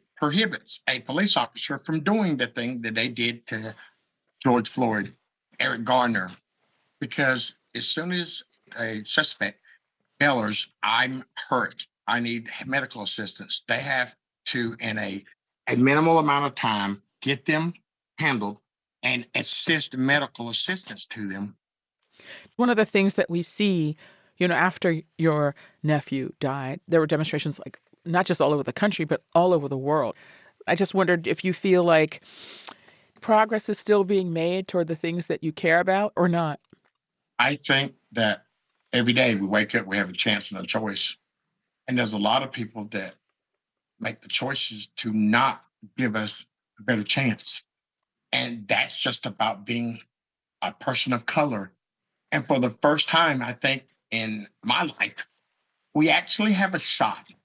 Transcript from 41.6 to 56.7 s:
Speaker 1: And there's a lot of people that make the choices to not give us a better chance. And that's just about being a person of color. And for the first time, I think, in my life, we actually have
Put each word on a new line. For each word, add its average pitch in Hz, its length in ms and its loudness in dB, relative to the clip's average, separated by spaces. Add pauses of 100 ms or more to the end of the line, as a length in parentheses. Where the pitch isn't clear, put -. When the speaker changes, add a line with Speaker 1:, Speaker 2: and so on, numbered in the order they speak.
Speaker 1:
And 127 120 -2
there's 107 160 -2
a 104 40 -4
lot 107 240 2
of - 100 -8
people 107 400 -10
that 98 220 -8 (840)
make 113 220 -8
the - 60 -20
choices 123 580 -2 (100)
to 110 160 -4
not 110 520 2 (320)
give 123 180 -2
us 107 320 -6 (320)
a 110 40 -20
better 107 200 0
chance. - 600 -2 (680)
And 120 380 -4
that's 120 280 0
just - 300 -4
about 101 380 -4
being 117 360 -6 (600)
a 90 100 -4
person - 400 -2
of - 140 -2
color. 117 460 -2 (580)
And - 140 -2
for 135 160 2
the 123 100 2
first 147 380 2
time, 156 340 2
I 117 120 -6
think, 139 320 -2 (240)
in 110 360 -6 (160)
my 127 200 0 (180)
life, - 260 -4 (680)
we 156 160 4
actually 190 420 2
have 190 220 2